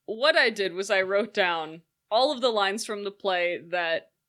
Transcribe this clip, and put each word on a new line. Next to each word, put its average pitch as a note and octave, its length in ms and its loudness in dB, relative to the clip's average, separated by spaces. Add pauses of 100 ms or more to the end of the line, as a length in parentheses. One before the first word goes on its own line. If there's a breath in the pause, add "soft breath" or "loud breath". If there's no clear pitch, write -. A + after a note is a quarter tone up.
what C4+ 300 2
I C4 140 4
did G3 240 -2
was F#3+ 160 -6
I F#3+ 120 4
wrote G3+ 320 0
down E3 480 -2 (280)
all C4 220 4
of B3 80 -8
the B3 100 2
lines G#3 340 0
from G#3 200 -8
the G3+ 60 -6
play F3 500 -2 (100)
that E3+ 400 -2 (180)